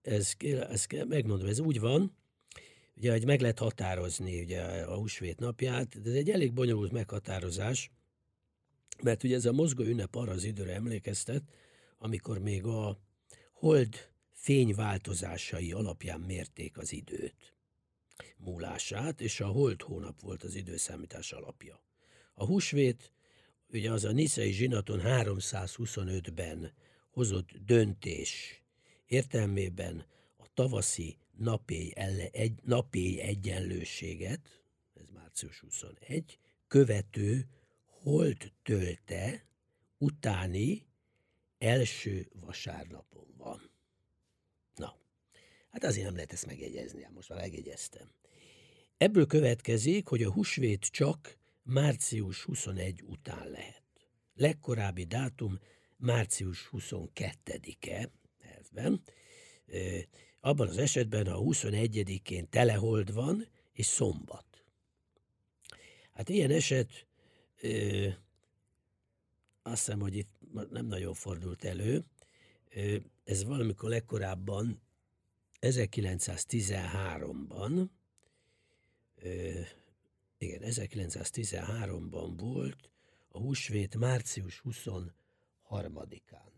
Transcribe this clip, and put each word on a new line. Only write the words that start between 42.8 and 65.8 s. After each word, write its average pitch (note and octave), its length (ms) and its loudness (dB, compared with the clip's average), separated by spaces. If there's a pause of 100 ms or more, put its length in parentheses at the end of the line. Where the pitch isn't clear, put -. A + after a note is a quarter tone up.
van. - 340 -12 (1040)
Na, - 240 -10 (720)
hát A#3 140 -8
azért G2+ 220 2
nem F#2 100 -4
lehet D#2 180 -8
ezt - 120 -8
megjegyezni, B1 580 -10
hát - 100 -20
most - 160 -20
már F#2 100 -10
megjegyeztem. - 720 -10 (840)
Ebből F#3+ 280 8
következik, C#3 840 4
hogy A#2 160 2
a G2 80 2
húsvét B2 540 2
csak - 520 0 (260)
március B2 800 2
huszonegy F#2+ 580 -4
után - 480 -12
lehet. - 340 -14 (500)
Legkorábbi A2 680 2
dátum A2 560 -2 (380)
március A2 720 0
huszonkettedike - 1400 -8 (280)
elvben. - 640 -4 (640)
Ö, F#2 340 -4 (400)
abban C#3 280 4
az F2 100 -2
esetben, A2 500 2
ha F2+ 100 -2
huszonegyedikén G#2 1120 0
telehold G#2+ 640 4
van, E3 340 0 (240)
és - 140 -2
szombat. - 800 -2 (1500)